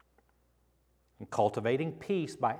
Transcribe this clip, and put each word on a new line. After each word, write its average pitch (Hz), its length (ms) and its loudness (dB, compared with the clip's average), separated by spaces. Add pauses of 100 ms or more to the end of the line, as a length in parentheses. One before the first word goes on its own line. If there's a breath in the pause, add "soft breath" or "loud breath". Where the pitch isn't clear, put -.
(1200)
and 110 120 -12
cultivating 123 640 2
peace - 440 -4
by 120 240 0